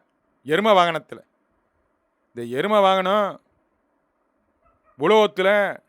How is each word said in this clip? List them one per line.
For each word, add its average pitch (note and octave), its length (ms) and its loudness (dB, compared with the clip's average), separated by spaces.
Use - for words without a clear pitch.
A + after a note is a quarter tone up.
எரும F#3 260 0
வாகனத்துல. E3 520 0
இந்த A#2+ 280 -8
எரும G#3 200 0
வாகனம் F#3+ 600 0
உலோகத்துல G3 760 0